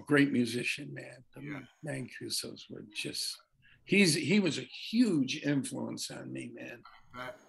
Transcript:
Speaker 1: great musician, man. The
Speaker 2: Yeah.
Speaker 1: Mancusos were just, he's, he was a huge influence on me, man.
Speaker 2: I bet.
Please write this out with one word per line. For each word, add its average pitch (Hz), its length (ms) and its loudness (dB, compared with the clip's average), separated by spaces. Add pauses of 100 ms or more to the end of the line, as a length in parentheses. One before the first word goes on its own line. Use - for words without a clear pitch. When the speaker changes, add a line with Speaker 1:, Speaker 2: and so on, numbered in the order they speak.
Speaker 1:
great 143 260 6
musician, 120 600 0
man. 131 320 -14 (100)
The 123 80 -14
Speaker 2:
Yeah. 143 180 -10 (240)
Speaker 1:
Mancusos 127 840 -8
were - 160 -12 (100)
just, - 420 -6 (480)
he's, 185 300 6
he 190 260 4
was 147 180 2
a 127 40 -6 (280)
huge 160 540 4
influence 127 680 -2
on - 220 -10
me, 127 220 -8
man. 120 280 -14 (320)
Speaker 2:
I 127 120 -10
bet. 123 100 -12 (120)